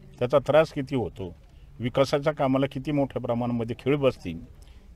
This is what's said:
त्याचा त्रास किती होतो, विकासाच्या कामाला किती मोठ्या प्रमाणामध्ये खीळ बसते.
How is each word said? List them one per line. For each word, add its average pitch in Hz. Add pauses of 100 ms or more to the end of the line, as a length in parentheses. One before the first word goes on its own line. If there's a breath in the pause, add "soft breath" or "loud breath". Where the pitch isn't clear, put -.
(180)
त्याचा 123
त्रास 147
किती 143
होतो, 92 (440 soft breath)
विकासाच्या 139
कामाला 135
किती 135
मोठ्या 139
प्रमाणामध्ये 120
खीळ 147
बसते. 127 (640 soft breath)